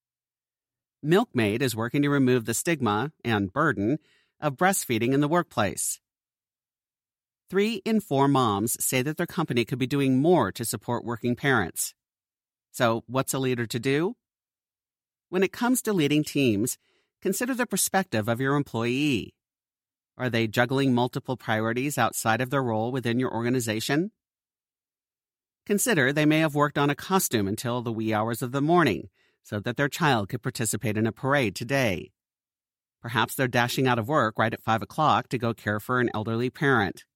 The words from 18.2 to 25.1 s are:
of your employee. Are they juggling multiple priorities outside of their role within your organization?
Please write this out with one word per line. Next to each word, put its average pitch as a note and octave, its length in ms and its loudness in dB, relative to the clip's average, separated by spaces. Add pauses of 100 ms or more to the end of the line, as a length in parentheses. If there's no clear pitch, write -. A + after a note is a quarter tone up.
of A#2 120 0
your C3+ 160 2
employee. B2+ 800 -2 (800)
Are B2+ 140 -4
they A2+ 180 0
juggling B2 460 2
multiple B2 420 -2
priorities A#2 640 -2
outside A2+ 420 0
of B2+ 80 -4
their C#3 140 0
role A2+ 280 -2
within A#2+ 300 -2
your B2+ 120 -2
organization? A#2+ 800 -2 (1600)